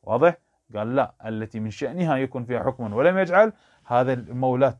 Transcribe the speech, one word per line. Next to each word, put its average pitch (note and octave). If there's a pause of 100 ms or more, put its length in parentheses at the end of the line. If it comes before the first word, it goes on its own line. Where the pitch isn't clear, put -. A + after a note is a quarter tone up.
واضح؟ C#3 (400)
قال: A2
"لا، C3+ (120)
التي A2
من A2
شأنها D3
يكون C3
فيها A#2+
حكم B2
ولم D#3+
يجعل، F#3+ (320)
هذا B2+
المولاة B2+